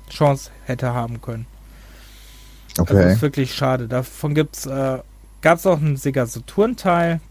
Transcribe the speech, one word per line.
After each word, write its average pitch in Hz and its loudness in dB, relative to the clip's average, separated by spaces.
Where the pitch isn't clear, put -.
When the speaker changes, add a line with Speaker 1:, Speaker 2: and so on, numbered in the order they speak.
Speaker 1:
Chance 143 0
hätte 123 -4
haben 117 -6
können. 117 -10
Also 90 0
Speaker 2:
Okay. 92 6
Speaker 1:
ist 110 2
wirklich 139 -2
schade. 127 -2
Davon 127 -4
gibt's, 156 -2
äh, 135 -4
gab's 165 4
auch 180 4
einen 147 0
Sega 131 0
Saturn-Teil, 170 0